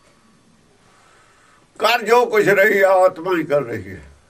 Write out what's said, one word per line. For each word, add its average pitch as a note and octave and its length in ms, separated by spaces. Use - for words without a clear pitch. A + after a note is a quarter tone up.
ਕਰ A#3 240
ਜੋ A#3 240
ਕੁਛ G#3 180
ਰਹੀ G3+ 360
ਆ, F#3+ 80
ਆਤਮਾ F#3 500
ਹੀ D#3+ 60
ਕਰ C#3+ 180
ਰਹੀ A2 280
ਹੈ। F2 120